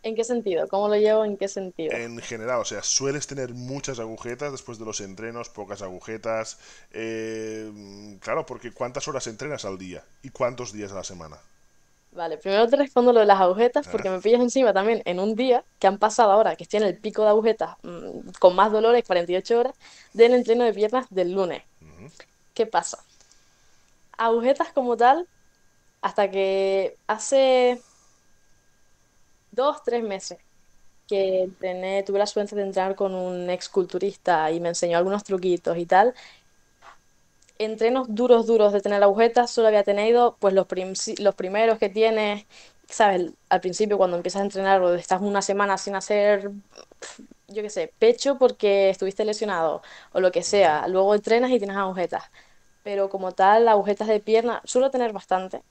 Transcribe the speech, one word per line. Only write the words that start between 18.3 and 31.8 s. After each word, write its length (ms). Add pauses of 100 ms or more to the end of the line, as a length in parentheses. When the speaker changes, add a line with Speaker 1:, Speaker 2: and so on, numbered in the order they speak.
Speaker 1:
con 160
más 160
dolores, 340
cuarenta 260
y 60
ocho 220
horas, 160 (360)
del 220
entreno 320
de 80
piernas 360
del 220
lunes. 320 (180)
Speaker 2:
Ujú. 300 (420)
Speaker 1:
¿Qué 140
pasa? 380 (1120)
Agujetas 560
como 240
tal, 300 (720)
hasta 300
que 760
hace 760 (1700)
dos, 320
tres 200
meses 360 (680)
que 360
entrené, 600